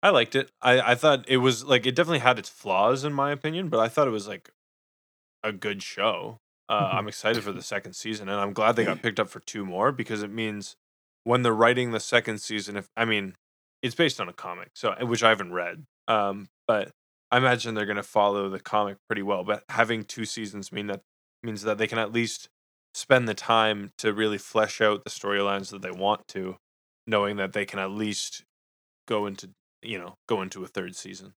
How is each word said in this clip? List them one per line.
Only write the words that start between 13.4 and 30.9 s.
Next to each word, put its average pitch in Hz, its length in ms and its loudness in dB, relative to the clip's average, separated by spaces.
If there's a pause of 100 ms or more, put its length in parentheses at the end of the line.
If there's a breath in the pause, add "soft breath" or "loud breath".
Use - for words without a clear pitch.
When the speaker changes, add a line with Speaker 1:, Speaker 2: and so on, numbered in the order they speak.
Speaker 1:
it's 123 120 -4
based 160 260 0
on 92 80 -4
a 87 40 -14
comic, 90 420 -12
so, 104 280 -2
which 117 220 0
I 113 60 8
haven't 95 220 0
read, 90 320 -6 (240)
um, 101 400 0 (200)
but 104 220 2 (400)
I - 80 4
imagine 120 360 2
they're 107 120 -2
gonna 101 160 -2
follow 101 460 2
the 95 120 -6
comic 101 360 -2 (120)
pretty 104 140 -4
well. 98 220 -2
But 104 240 -4
having 113 360 0
two - 200 -8
seasons 104 480 -10
mean 104 140 -6
that, 98 140 -6 (420)
means 107 200 -8
that 107 160 0
they 110 80 0
can 113 120 -4
at 110 140 -4
least 117 360 -2 (460)
spend 127 340 4
the 107 60 -2
time 107 640 2
to 110 140 0
really 104 260 0
flesh - 420 -2
out 104 240 4
the 107 60 -10
storylines 101 600 -2
that 98 120 -14
they 92 80 -10
want 98 380 0
to, 92 280 -8 (500)
knowing 104 300 0
that 95 160 -2
they 104 120 -2
can 101 140 -8
at 95 120 -4
least 104 520 -6 (680)
go 104 180 -2
into, 95 240 -12 (320)
you 110 160 -10
know, 90 160 -12 (140)
go 104 140 0
into 95 200 -8
a 90 40 -10
third 92 280 -8